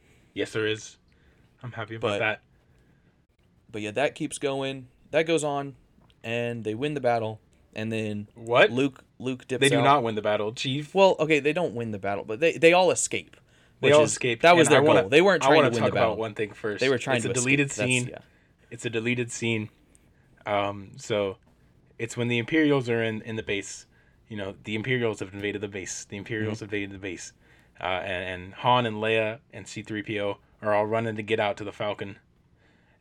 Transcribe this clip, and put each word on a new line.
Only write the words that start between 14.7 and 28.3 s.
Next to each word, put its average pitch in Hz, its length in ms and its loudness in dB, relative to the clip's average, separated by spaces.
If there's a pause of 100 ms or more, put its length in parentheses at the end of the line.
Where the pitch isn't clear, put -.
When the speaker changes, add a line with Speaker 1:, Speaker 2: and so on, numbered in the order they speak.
Speaker 2:
their - 80 8
Speaker 1:
I - 20 4
wanna, 151 180 8
Speaker 2:
goal. 98 80 -2
They 143 120 8
weren't 185 200 4
Speaker 1:
I 135 60 2
Speaker 2:
trying 151 80 8
Speaker 1:
wanna 143 140 6
Speaker 2:
to 117 40 -4
win 117 80 0
Speaker 1:
talk 127 80 2
Speaker 2:
the - 40 -8
battle. 107 180 2
Speaker 1:
about 101 80 -4
one 110 140 -4
thing 104 180 -4
first. 104 280 -6
Speaker 2:
They 127 80 2
were 131 100 2
trying 131 180 0
Speaker 1:
It's 117 80 -2
Speaker 2:
to 101 80 -2
Speaker 1:
a - 20 -2
deleted 135 360 2
Speaker 2:
escape. - 80 -10 (100)
That's, - 20 0
Speaker 1:
scene. 123 220 0
Speaker 2:
yeah. - 60 -16 (520)
Speaker 1:
It's 120 160 -16
a 117 40 -4
deleted 117 420 -2
scene. 113 380 -4 (760)
Um, 101 520 -4
so 104 400 -4 (600)
it's 117 180 -8
when 120 120 -4
the 120 100 0
Imperials 143 500 0
are 117 140 0
in, 110 200 -4
in 113 140 -10
the 110 60 -8
base. - 440 -8 (420)
You 107 100 -12
know, 98 160 -10 (100)
the 107 120 -6
Imperials 117 440 -2
have 95 140 -12
invaded 101 260 -4
the 104 80 -6
base. 98 380 -10
The 104 100 -12
Imperials 107 420 -6
Speaker 2:
Mm-hmm. 110 60 -12
Speaker 1:
invaded 101 280 -8
the 98 60 -14
base. 92 360 -12 (440)
Uh, - 60 -12
and, 92 600 -4